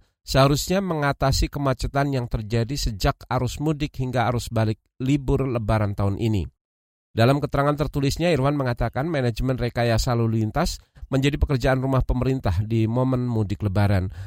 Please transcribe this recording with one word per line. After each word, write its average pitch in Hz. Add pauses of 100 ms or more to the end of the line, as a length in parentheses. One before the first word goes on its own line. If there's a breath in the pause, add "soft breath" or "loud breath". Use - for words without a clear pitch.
(280)
seharusnya 170
mengatasi 143
kemacetan 139
yang 123
terjadi 117
sejak 131 (160)
arus 123
mudik 151
hingga 123
arus 120
balik 110 (240)
libur 135
Lebaran 110
tahun 98
ini. 110 (720)
Dalam 131
keterangan 143
tertulisnya, 143
Irwan 139
mengatakan 123
manajemen 127
rekayasa 120
lalu 113
lintas 135 (240 soft breath)
menjadi 139
pekerjaan 131
rumah 131
pemerintah 123
di 110
momen 127
mudik 110
Lebaran, 101 (160 loud breath)